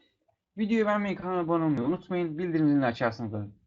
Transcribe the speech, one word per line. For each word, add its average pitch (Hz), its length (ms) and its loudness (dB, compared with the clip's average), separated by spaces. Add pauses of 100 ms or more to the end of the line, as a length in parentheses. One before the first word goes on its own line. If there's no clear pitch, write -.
(580)
Videoyu 220 280 0
beğenmeyi, 202 300 0
kanala 180 240 -4
abone 165 240 0
olmayı 139 180 2
unutmayın. 170 560 -2
Bildirim 160 300 2
zilini 139 180 4
açarsanız 117 460 -2
da 104 140 -6 (200)